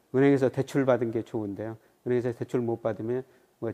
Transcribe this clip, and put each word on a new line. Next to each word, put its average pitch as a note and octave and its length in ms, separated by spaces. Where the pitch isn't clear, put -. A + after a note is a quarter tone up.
은행에서 C3+ 360
대출 C3+ 360
받은 A#2+ 260
게 A2+ 100
좋은데요. G#2+ 560
은행에서 B2 280
대출 B2 280
못 A#2 200
받으면, A#2 420
뭐, A2+ 140